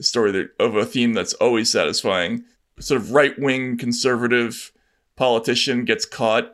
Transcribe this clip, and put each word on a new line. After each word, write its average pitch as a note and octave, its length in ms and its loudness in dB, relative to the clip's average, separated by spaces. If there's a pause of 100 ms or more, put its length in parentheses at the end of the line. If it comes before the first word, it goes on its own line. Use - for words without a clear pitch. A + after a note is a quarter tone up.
story G#2+ 320 0
that, F#2+ 260 -2
of A2 160 2
a G#2 100 2
theme A#2+ 300 0
that's F2 200 -4
always A2+ 360 2
satisfying. F#2+ 720 0 (380)
Sort C3 200 0
of G2+ 120 -8
right-wing C3 640 0
conservative A#2+ 960 0 (440)
politician B2 680 0
gets A2 200 -2
caught A#2 480 0